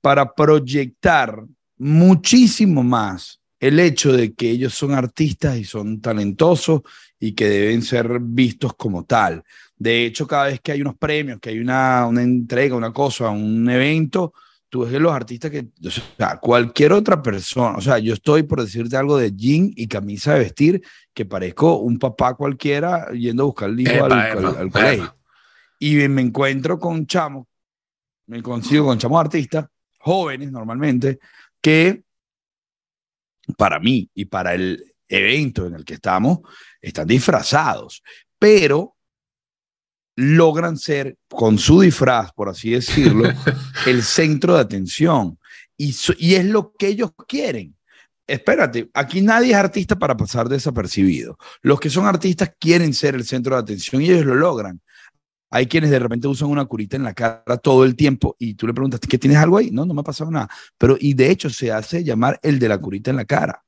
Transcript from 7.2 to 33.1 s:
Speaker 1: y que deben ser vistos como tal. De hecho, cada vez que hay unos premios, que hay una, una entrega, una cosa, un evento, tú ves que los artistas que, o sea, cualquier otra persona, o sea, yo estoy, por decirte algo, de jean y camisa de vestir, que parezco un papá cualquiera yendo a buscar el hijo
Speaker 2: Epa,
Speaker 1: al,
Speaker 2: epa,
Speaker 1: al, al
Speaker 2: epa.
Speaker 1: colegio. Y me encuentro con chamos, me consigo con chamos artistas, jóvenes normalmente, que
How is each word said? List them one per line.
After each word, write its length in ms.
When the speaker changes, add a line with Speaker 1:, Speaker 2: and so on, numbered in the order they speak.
Speaker 1:
y 140
que 140
deben 340
ser 380
vistos 540
como 300
tal. 400
De 280
hecho, 220
cada 200
vez 140
que 120
hay 80
unos 160
premios, 440
que 100
hay 100
una, 460
una 160
entrega, 520
una 180
cosa, 380
un 400
evento, 640
tú 140
ves 100
que 80
los 120
artistas 380
que, 180
o 40
sea, 480
cualquier 540
otra 300
persona, 560
o 20
sea, 180
yo 160
estoy, 300
por 180
decirte 340
algo, 200
de 180
jean 420
y 100
camisa 480
de 60
vestir, 420
que 100
parezco 540
un 220
papá 340
cualquiera 800
yendo 320
a 20
buscar 240
el 100
hijo 120
Speaker 2:
Epa, 140
Speaker 1:
al, 60
Speaker 2:
epa, 360
Speaker 1:
al, 80
al 120
Speaker 2:
epa. 120
Speaker 1:
colegio. 360
Y 160
me 140
encuentro 580
con 260
chamos, 400
me 160
consigo 440
con 120
chamos 220
artistas, 460
jóvenes 540
normalmente, 680
que 420